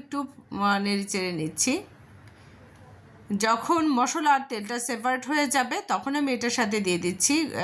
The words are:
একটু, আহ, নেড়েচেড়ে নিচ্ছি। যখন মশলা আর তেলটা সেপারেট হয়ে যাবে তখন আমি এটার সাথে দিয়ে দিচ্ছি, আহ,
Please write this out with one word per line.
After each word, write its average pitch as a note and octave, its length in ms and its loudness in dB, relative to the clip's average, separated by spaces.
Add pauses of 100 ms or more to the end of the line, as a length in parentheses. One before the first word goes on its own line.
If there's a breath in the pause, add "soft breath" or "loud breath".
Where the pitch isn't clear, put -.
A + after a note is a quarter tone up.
একটু, - 240 -10
আহ, G3+ 600 -2
নেড়েচেড়ে G3 540 -2
নিচ্ছি। D#3+ 320 -2 (1700 loud breath)
যখন A#3 380 2 (160)
মশলা D4 380 2
আর C4 140 0
তেলটা A3+ 260 -6 (100)
সেপারেট B3+ 440 -2
হয়ে D4 240 2
যাবে B3+ 220 0 (160)
তখন G3+ 280 -2
আমি C#4 160 0
এটার A#3+ 220 -2
সাথে A3 280 2
দিয়ে F3 180 2
দিচ্ছি, F3+ 300 2 (120)
আহ, - 40 -4 (140)